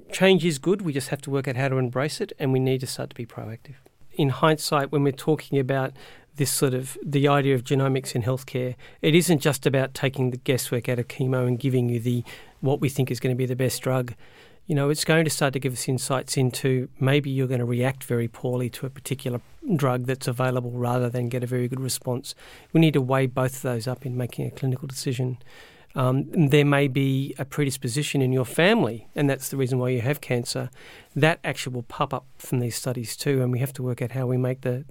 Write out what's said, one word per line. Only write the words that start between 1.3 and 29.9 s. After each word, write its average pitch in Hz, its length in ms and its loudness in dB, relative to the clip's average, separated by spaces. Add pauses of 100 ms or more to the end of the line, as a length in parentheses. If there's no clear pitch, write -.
work 139 180 -2
out 120 80 -4
how 135 120 2
to 131 100 2
embrace 127 420 -2
it, 202 180 -4
and 135 140 0
we 131 80 4
need 131 200 2
to 127 60 -4
start 127 240 -8
to - 60 -20
be 120 80 -10
proactive. 117 520 -12 (360)
In 147 180 2
hindsight, 151 640 2
when 147 100 2
we're 139 100 4
talking 143 460 -2
about 131 340 0 (440)
this 139 140 0
sort 131 240 0
of, 131 280 -6
the 143 240 2
idea 139 280 4
of 127 100 0
genomics 135 500 0
in 123 80 0
healthcare, 127 520 -4 (260)
it 156 140 4
isn't 170 260 6
just 151 260 0
about 131 280 2
taking 131 360 0
the 127 60 -4
guesswork 127 520 -2
out 123 100 0
of 120 100 -4
chemo 127 400 0
and 123 100 2
giving 127 300 2
you 120 100 0
the, 120 240 0 (380)
what 143 200 0
we 143 80 2
think 127 220 0
is 120 100 -4
gonna 127 140 0
be 127 120 0
the 123 100 -4
best 127 260 0
drug. 127 320 0 (520)
You 165 80 0
know, 143 160 2
it's 156 140 -2
going 165 200 6
to 151 60 2
start 139 240 2
to 135 60 -2
give 131 120 -2
us - 160 -6
insights 131 480 -2
into 127 520 0 (120)
maybe 139 300 2
you're 131 160 0
gonna 123 180 -2
react 123 400 0
very 117 240 0
poorly 123 420 -2
to - 160 -10
a 131 40 -8
particular 123 500 -6 (360)
drug 127 300 0
that's 131 220 -2
available 123 440 0
rather 123 360 0
than 120 200 -2
get 123 140 -2
a 123 40 -2
very 123 220 -2
good 131 120 -6
response. 127 540 -6 (380)
We 165 80 6
need 156 140 6
to 143 60 4
weigh 135 260 2
both 131 300 -2
of - 60 -10
those 120 240 -4
up 123 180 -4
in 123 120 -6
making 123 300 -4
a 120 40 -6
clinical 135 380 -4
decision. 127 500 -4 (580)
Um, 131 340 2
there 147 340 6
may 143 220 4
be 135 520 0
a 143 60 -6
predisposition 139 800 -2
in 127 80 2
your 131 140 2
family, 156 720 2
and 147 120 2
that's 135 200 -2
the 143 80 -6
reason 127 220 0
why 123 100 0
you 123 140 0